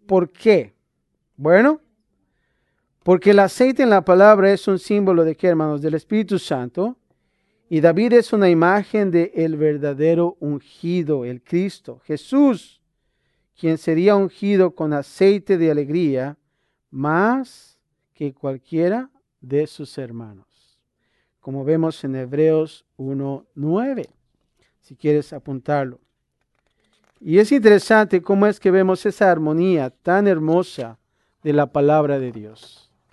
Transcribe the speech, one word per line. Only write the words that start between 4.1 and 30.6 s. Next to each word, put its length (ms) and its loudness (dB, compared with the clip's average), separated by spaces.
es 140 -4
un 140 0
símbolo 440 0
de 120 -2
¿qué, 100 -4
hermanos? 340 0
Del 140 -4
Espíritu 460 -4
Santo. 560 -6
Y 100 -2
David 340 2
es 180 2
una 180 4
imagen 600 0
de 220 0
el 220 -4
verdadero 840 -2
ungido, 840 -6
el 180 -12
Cristo, 600 -8
Jesús, 800 -2
quien 240 -4
sería 380 0
ungido 580 0
con 180 -6
aceite 640 -2
de 140 0
alegría 640 -4
más 880 -4
que 180 -8
cualquiera 800 -6
de 240 -4
sus 320 -16
hermanos. 840 -18
Como 240 -12
vemos 400 -4
en 140 -8
Hebreos 720 -2
uno 480 -8
nueve, 540 -4
si 160 -20
quieres 380 -2
apuntarlo. 640 -8
Y 180 0
es 140 2
interesante 720 2
cómo 240 0
es 120 -2
que 120 0
vemos 340 0
esa 260 0
armonía 600 -2
tan 360 -2
hermosa 720 -2